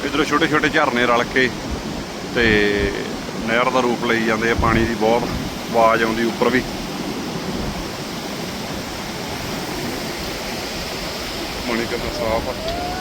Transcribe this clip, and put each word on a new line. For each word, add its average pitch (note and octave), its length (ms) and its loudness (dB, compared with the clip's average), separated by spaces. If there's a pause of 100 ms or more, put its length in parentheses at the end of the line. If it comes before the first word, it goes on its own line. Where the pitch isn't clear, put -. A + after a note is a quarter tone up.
ਇੱਧਰੋਂ C#3+ 200 2
ਛੋਟੇ D3 220 4
ਛੋਟੇ D3+ 220 2
ਝਰਨੇ B2 380 4
ਰਲ A#2+ 180 4
ਕੇ B2+ 260 4 (840)
ਤੇ A#2+ 120 4 (1000)
ਨਹਿਰ A#2+ 240 4
ਦਾ B2+ 100 4
ਰੂਪ A#2+ 240 2
ਲਈ A2+ 200 2
ਜਾਂਦੇ A2+ 260 2
ਆ। A#2 40 4
ਪਾਣੀ A2+ 300 4
ਦੀ A2+ 100 0
ਬਹੁਤ A2 280 4
ਆਵਾਜ਼ A2+ 800 2
ਆਉਂਦੀ A2+ 220 2
ਉੱਪਰ A2+ 240 2
ਵੀ। B2 140 4 (4000)
ਪਾਣੀ A#2 180 -2
ਕਿੰਨਾ A#2 260 -4
ਸਾਫ਼ A2+ 360 -2
ਆ। B2+ 40 -4 (480)